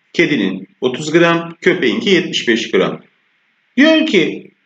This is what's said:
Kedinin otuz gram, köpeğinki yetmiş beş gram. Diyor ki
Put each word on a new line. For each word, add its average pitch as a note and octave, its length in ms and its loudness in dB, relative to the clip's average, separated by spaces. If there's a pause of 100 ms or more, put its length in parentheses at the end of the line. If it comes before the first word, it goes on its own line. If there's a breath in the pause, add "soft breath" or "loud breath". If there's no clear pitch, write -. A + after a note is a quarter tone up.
(140)
Kedinin G2+ 540 -2 (140)
otuz D3 300 -4
gram, E3+ 500 0
köpeğinki F3 480 0
yetmiş - 380 0
beş A2 240 -2
gram. F2+ 300 0 (760)
Diyor D#4 280 4
ki - 460 -2 (140)